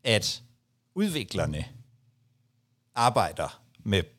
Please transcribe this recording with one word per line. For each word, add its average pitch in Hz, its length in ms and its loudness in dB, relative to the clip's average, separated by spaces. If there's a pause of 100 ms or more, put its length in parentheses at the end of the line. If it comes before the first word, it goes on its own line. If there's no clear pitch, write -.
at 110 380 0 (520)
udviklerne 95 680 -4 (1300)
arbejder 113 640 0 (240)
med 101 180 2 (160)